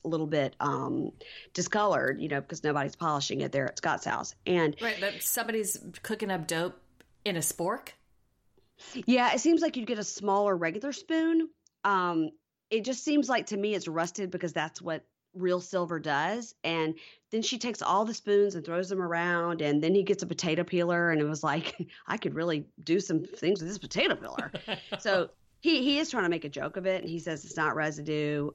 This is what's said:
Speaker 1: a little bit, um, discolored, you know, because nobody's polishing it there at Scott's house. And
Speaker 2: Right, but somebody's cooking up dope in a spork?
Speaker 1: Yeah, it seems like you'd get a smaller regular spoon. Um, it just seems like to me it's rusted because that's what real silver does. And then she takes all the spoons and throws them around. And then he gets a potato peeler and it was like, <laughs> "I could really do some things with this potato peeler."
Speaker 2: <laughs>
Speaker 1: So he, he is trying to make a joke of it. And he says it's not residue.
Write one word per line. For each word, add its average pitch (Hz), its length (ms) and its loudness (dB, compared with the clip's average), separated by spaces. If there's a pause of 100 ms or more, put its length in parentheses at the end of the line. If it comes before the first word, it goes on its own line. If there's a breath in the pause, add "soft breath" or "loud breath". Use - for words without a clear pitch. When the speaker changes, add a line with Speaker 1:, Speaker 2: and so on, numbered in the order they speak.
Speaker 1:
a - 40 -4
little 160 180 0
bit, 151 340 0
um, 131 500 -2 (440 loud breath)
discolored, 175 680 2
you 156 80 -4
know, 143 120 -2
because 156 220 -10
nobody's 147 320 0
polishing 147 460 -2
it 139 120 -2
there 135 140 0
at - 120 -6
Scott's 151 260 0
house. - 300 -4 (120)
And 160 340 4
Speaker 2:
Right, 226 200 -2
but 202 220 -2
somebody's 220 560 -2 (240)
cooking 208 280 -2
up 170 160 -2
dope 170 320 0 (460)
in 190 120 0
a 165 40 0
spork? 185 480 -2 (1040 loud breath)
Speaker 1:
Yeah, 247 400 4
it 233 60 2
seems 320 220 6
like 311 140 0
you'd 226 100 -4
get 233 120 -2
a 208 60 -4
smaller 202 520 2
regular 185 360 -2
spoon. 320 560 2 (360)
Um, 175 460 4 (400)
it 220 140 2
just 247 200 -4
seems 294 240 4
like 233 180 2
to 214 100 -4
me 208 180 0
it's 180 140 -4
rusted 175 420 -2
because 175 220 -4
that's 160 280 -4
what 156 240 -6 (300)
real 180 260 0
silver 175 400 -2
does. 160 540 -2 (100)
And 160 300 2 (360 loud breath)
then 226 120 0
she 233 160 -2
takes 233 240 -4
all 196 220 2
the 226 100 -2
spoons 202 400 4
and 160 100 -6
throws 170 240 -2
them 185 140 -2
around. 170 580 0
And 147 220 4
then 165 120 4
he 196 80 6
gets 196 200 0
a 180 40 -4
potato 165 380 0
peeler 170 460 2
and 156 100 4
it 151 40 2
was 151 200 -2
like, 156 320 0 (220 loud breath)
<laughs> - 80 -20
"I 190 100 -2
could 147 180 -4
really 160 320 -2 (160)
do 160 180 2
some 160 240 0
things 185 360 0
with 160 80 -6
this 214 100 -8
potato 285 380 0
peeler." - 340 -8 (160)
Speaker 2:
<laughs> - 340 -8
Speaker 1:
So 190 300 2 (300)
he, 302 240 2
he 285 140 2
is 320 120 -2
trying 214 140 0
to 170 60 2
make 170 140 -2
a 151 40 -8
joke 143 280 -6
of 185 100 -4
it. 185 160 0
And - 80 -6
he 165 80 -4
says 160 260 -6
it's - 120 -16
not 151 200 2
residue. 147 800 0